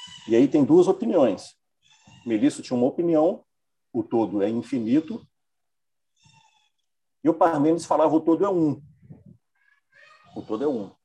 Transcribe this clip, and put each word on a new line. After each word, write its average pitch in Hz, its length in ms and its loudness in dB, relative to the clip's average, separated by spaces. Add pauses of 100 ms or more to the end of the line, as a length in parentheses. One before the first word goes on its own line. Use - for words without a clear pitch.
(280)
E 110 80 2
aí 131 120 6
tem 147 160 2
duas 160 240 6
opiniões. 190 680 0 (720)
Melisso 120 360 -2
tinha 127 160 -6
uma 120 100 2
opinião, 170 560 0 (480)
o 113 120 -4
todo 104 380 -2
é 104 80 0
infinito, 123 760 -4 (2000)
e 143 60 2
o 165 40 4
Parmênides 165 520 2
falava, 156 300 2
o 156 60 2
todo 165 240 0
é 202 40 -2
um. 160 320 -2 (1500)
O 107 60 -14
todo 110 220 -8
é 147 40 0
um. 107 240 -6 (140)